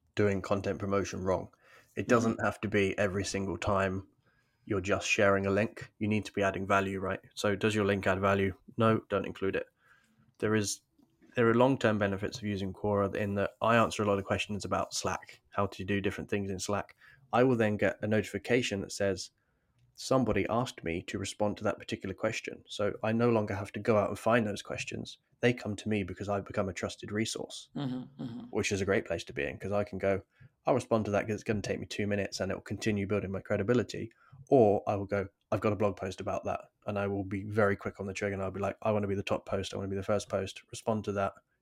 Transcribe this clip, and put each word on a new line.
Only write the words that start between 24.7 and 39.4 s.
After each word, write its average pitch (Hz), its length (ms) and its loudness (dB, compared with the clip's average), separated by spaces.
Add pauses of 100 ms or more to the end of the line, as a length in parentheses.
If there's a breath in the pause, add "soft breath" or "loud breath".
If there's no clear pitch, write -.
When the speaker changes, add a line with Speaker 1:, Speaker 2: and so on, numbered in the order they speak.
Speaker 1:
They 123 120 4
come 104 240 -4
to - 120 -8
me 104 140 2
because 95 260 -6
I've 101 180 -2
become 98 220 -2
a 92 40 -6
trusted - 400 -8
resource, - 640 -6
Speaker 2:
Mm-hmm, 127 460 -8
mm-hmm. 120 180 -10 (100)
Speaker 1:
which 104 220 -2
is 95 80 -2
a 95 60 0
great 98 200 2
place 85 180 -4
to - 80 -16
be 71 120 -2
in, 71 140 -6
'cause 95 140 -6
I 104 120 0
can 98 140 -10
go, 98 240 0 (440 soft breath)
"I'll 151 80 4
respond 113 300 2
to 104 80 -4
that 101 140 2
'cause 110 80 -2
it's 98 100 -8
gonna 104 180 -2
take - 160 -2
me 92 80 -8
two 101 220 -4
minutes 101 320 -2
and 95 100 -2
it'll 92 120 -6
continue 101 440 -2
building 95 240 -2
my 95 100 -4
credibility." 104 720 0 (380 soft breath)
Or 107 400 8
I 107 80 2
will 101 100 -4
go, 92 220 -2 (240)
"I've 101 80 0
got 107 120 2
a 101 40 -2
blog 101 200 0
post 98 240 -8
about 92 240 -4
that," 98 160 -4 (260)
and 104 120 -2
I 101 100 -2
will 98 160 -2
be 98 200 -4
very 104 320 2
quick - 240 -10
on 98 60 -6
the 95 80 -6
trigger, 101 200 -2
and 95 80 -4
I'll 95 100 -2
be 98 80 -6
like, 101 220 -2
"I 110 100 2
wanna 104 160 0
be 98 80 0
the 101 60 -2
top - 220 -2